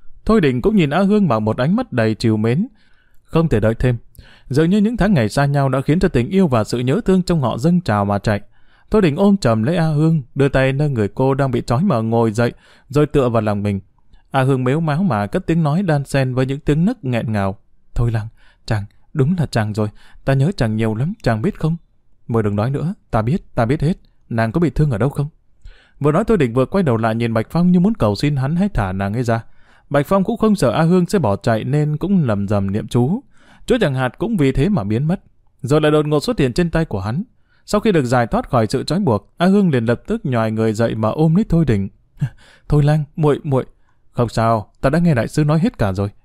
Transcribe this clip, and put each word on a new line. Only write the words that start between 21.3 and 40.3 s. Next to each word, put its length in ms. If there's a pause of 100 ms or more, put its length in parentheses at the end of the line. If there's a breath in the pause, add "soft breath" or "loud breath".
biết 180
không?" 160 (500)
"Mời 160
đừng 140
nói 140
nữa, 240 (160)
ta 120
biết, 320
ta 100
biết 160
hết. 140 (340)
Nàng 240
có 80
bị 100
thương 200
ở 80
đâu 100
không?" 200 (720 soft breath)
Vừa 120
nói 120
Thôi 120
Đình 160
vừa 140
quay 180
đầu 120
lại 180
nhìn 200
Bạch 160
Phong 220
như 80
muốn 140
cầu 200
xin 220
hắn 200
hãy 120
thả 240
nàng 200
ấy 100
ra. 220 (460 soft breath)
Bạch 160
Phong 180
cũng 120
không 200
sợ 140
A 120
Hương 240
sẽ 120
bỏ 180
chạy 280
nên 320
cũng 280
lầm 240
rầm 220
niệm 180
chú. 340 (440 soft breath)
Chuỗi 140
tràng 140
hạt 240
cũng 180
vì 160
thế 160
mà 160
biến 200
mất, 160 (400)
rồi 200
lại 100
đột 160
ngột 140
xuất 180
hiện 140
trên 180
tay 140
của 160
hắn. 220 (440)
Sau 140
khi 120
được 120
giải 220
thoát 240
khỏi 160
sự 180
trói 160
buộc, 380
A 80
Hương 240
liền 140
lập 220
tức 200
nhoài 240